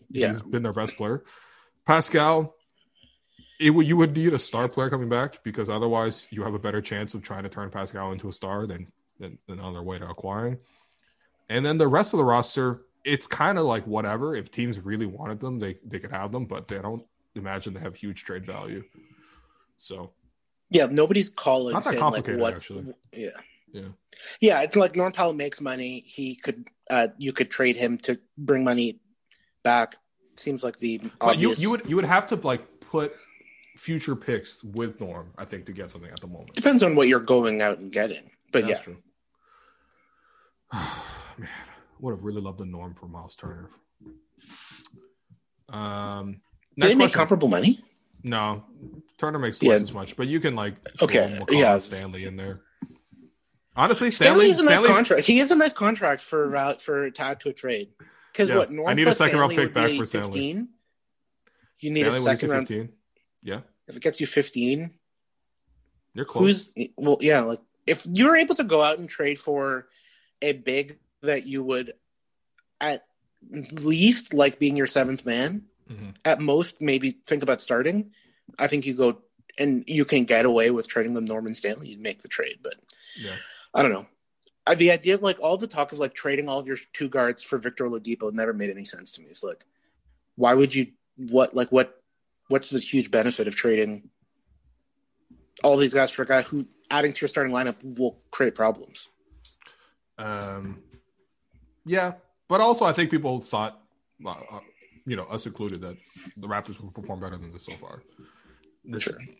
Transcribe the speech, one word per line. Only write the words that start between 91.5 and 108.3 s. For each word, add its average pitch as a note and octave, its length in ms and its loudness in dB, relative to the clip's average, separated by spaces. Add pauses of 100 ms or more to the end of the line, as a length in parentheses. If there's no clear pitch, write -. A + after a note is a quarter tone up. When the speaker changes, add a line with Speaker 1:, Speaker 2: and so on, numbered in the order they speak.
Speaker 1:
like, B2 160 0
what? B2+ 300 2 (460)
What's C3+ 240 0
the C3 80 0
huge B2 320 -2
benefit A2+ 360 0
of G#2 60 -4
trading G#2+ 560 0 (1500)
all C#3+ 140 6
these C3+ 160 4
guys C3+ 160 4
for - 140 -4
a - 20 -6
guy C3 160 4
who C#3+ 260 -6 (220)
adding C#3+ 240 0
to - 80 -10
your C#3+ 80 -2
starting C3+ 240 -2
lineup B2 300 -2
will B2 480 -4
create A#2+ 240 0
problems? - 520 -2 (1080)
Speaker 2:
Um, G2 640 -10 (1040)
yeah, F3+ 280 0 (340)
but F#3 140 4
also A#3 240 4
I E3 80 4
think E3 180 0
people C#3+ 280 0
thought, A2 420 -6 (440)
uh, F#2 60 -10
uh, - 280 -16 (460)
you B2 100 -6
know, F#2 100 -8
us G#2 200 -10
included, G2+ 360 -10
that F2 160 -14 (400)
the G2+ 100 -16
Raptors G#2 340 -8
will G2 100 -16
perform G2 280 -12
better F2+ 180 -12
than E2+ 140 -18
this E2+ 120 -20
so E2+ 100 -16
far. - 280 -20 (880)